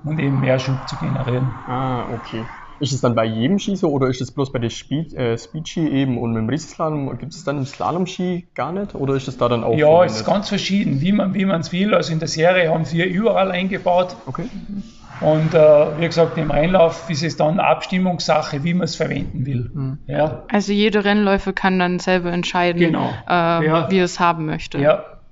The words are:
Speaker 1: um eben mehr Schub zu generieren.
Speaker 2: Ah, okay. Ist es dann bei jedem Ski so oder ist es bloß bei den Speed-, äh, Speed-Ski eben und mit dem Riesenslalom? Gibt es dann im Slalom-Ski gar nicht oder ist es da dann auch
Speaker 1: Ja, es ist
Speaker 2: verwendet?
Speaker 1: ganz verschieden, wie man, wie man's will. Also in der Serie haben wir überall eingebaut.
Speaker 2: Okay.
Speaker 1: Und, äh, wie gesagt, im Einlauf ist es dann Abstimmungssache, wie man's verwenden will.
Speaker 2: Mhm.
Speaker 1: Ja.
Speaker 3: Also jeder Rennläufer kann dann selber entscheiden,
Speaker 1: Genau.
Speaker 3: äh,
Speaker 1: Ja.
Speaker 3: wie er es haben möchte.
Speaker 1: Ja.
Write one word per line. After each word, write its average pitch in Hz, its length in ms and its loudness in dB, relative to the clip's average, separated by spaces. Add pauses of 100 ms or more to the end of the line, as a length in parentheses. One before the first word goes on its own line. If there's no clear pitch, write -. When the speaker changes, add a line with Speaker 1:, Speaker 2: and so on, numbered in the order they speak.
Speaker 1:
um 151 160 -4
eben 139 200 0
mehr 131 200 2
Schub 131 280 -4
zu - 80 -8
generieren. 127 540 -2 (180)
Speaker 2:
Ah, 127 460 -4
okay. 113 300 -8 (380)
Ist 135 120 -2
es 127 80 -4
dann 123 120 2
bei 113 120 2
jedem 117 340 2
Ski 196 160 -2
so 180 140 0
oder 135 180 2
ist 131 140 -2
es 127 100 -6
bloß 139 220 -4
bei 127 60 -2
den 117 100 -2
Speed-, - 440 -6
äh, 117 240 -2
Speed-Ski 160 520 -6
eben 135 280 0
und 117 140 -2
mit 113 120 0
dem 110 60 -2
Riesenslalom? 151 680 -4
Gibt - 160 -10
es - 100 -16
dann 143 140 -2
im 135 80 -2
Slalom-Ski 175 880 -4
gar 135 160 -4
nicht 202 240 -6
oder 135 200 0
ist 135 120 -4
es 127 100 -10
da 120 120 2
dann 117 160 0
auch 117 100 2
Speaker 1:
Ja, 156 300 8
es 110 80 -2
ist 107 60 -4
Speaker 2:
verwendet? - 60 -4
Speaker 1:
ganz 196 240 0
verschieden, 190 520 0
wie 180 100 2
man, 202 220 2
wie 196 100 0
man's 175 300 -2
will. 196 200 2
Also 165 200 2
in 160 60 0
der 160 100 -4
Serie 170 440 4
haben 165 160 -2
wir 165 180 0
überall 190 440 2
eingebaut. 180 640 0 (100)
Speaker 2:
Okay. 170 200 -8 (760)
Speaker 1:
Und, 160 340 2
äh, 151 460 6
wie 170 80 2
gesagt, 165 300 2
im 151 140 -2
Einlauf 165 580 2
ist 151 140 -2
es 160 120 -4
dann 156 240 0
Abstimmungssache, 156 1040 0
wie 170 100 0
man's 175 220 -2
verwenden 143 500 -4
will. 123 280 -4
Speaker 2:
Mhm. 135 240 -6 (100)
Speaker 1:
Ja. 147 420 -2
Speaker 3:
Also 202 220 0
jeder 208 320 2
Rennläufer 202 480 2
kann 190 260 0
dann 180 220 0
selber 175 320 0
entscheiden, 175 480 0
Speaker 1:
Genau. 160 300 2 (180)
Speaker 3:
äh, 170 380 2
Speaker 1:
Ja. 160 260 2
Speaker 3:
wie 190 60 4
er 180 80 4
es 175 160 -4
haben 165 240 2
möchte. 160 340 -6
Speaker 1:
Ja. 147 240 4 (280)